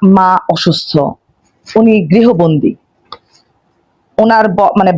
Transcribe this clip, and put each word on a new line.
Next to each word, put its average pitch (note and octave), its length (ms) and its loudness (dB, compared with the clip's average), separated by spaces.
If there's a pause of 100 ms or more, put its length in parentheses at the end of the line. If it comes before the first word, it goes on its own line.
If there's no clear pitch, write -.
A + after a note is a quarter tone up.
মা F#3+ 340 2 (100)
অসুস্থ, - 440 -4 (840)
উনি A3+ 180 2 (120)
গৃহবন্দী, E3+ 680 0 (1500)
ওনার A3 300 2
ব-, F#3+ 280 -2
মানে F#3 220 0